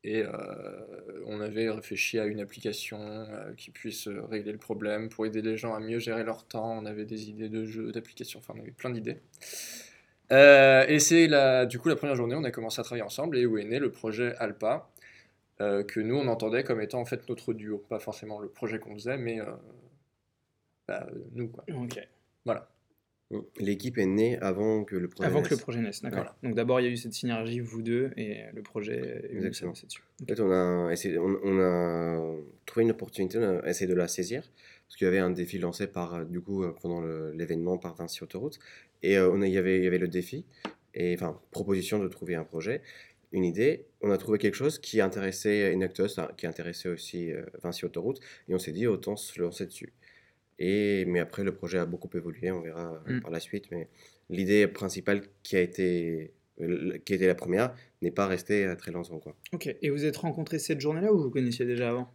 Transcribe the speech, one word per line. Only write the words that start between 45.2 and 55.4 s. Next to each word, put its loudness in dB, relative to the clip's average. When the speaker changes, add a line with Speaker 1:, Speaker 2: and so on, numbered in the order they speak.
Speaker 3:
Enactus, 0
hein, -4
qui -6
intéressait -6
aussi, -6
euh, -6
Vinci -6
Autoroute, -4
et 0
on 0
s'est -8
dit, -2
autant 0
se -10
lancer -4
dessus. -16
Et, 2
mais 2
après, -4
le 0
projet -6
a 2
beaucoup -8
évolué, -6
on -4
verra, -10
euh, -2
Speaker 2:
Mm. -2
Speaker 3:
par -12
la -4
suite, -10
mais -8
l'idée 6
principale -2